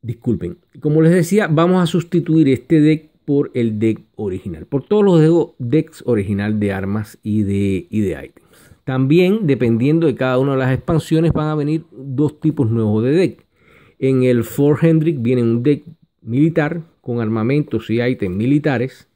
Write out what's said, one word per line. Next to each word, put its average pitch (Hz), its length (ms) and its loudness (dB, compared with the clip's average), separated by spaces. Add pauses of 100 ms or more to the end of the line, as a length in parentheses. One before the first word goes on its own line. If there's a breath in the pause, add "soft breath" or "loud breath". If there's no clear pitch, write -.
disculpen, 90 560 -6 (220)
como 151 220 2
les 160 100 4
decía, 185 360 2
vamos 175 360 4
a - 20 2
sustituir 160 640 2
este 156 300 2
deck 156 300 2 (160)
por 143 280 -2
el 113 260 -2
deck 110 220 0 (140)
original, 92 500 -8
por 135 180 -4
todos 208 200 2
los 180 160 6
de-, 156 400 2
decks 143 460 -4
original 104 540 -2
de 101 120 -2
armas 98 500 -6
y 107 220 -2
de, 98 460 -2
y 107 120 -2
de 95 100 -2
ítems. - 600 -16 (140)
También, 175 600 2
dependiendo 131 600 0
de 127 80 0
cada 127 240 -2
una 139 140 0
de 131 60 -2
las 131 140 0
expansiones, 160 600 0
van 156 160 -2
a 156 60 -4
venir 151 360 -4
dos 139 480 -4
tipos 147 320 0
nuevos 110 320 0
de 127 80 0
deck. 165 340 -2 (540 soft breath)
En 131 240 2
el 123 200 2
Fort 143 400 0
Hendrick 160 380 2
viene 123 220 0
un 117 180 0
deck 139 220 0 (380)
militar 156 600 -2 (200)
con 120 180 -6
armamentos 113 680 -2
y 113 120 0
ítems 120 340 -2
militares 131 800 -2